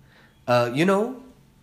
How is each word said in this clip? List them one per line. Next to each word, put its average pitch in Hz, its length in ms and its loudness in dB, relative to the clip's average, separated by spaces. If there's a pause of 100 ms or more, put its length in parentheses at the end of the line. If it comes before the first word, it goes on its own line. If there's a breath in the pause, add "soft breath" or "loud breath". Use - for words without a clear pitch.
(480 soft breath)
Uh, 120 260 2
you 156 100 0
know, 202 380 -2 (400)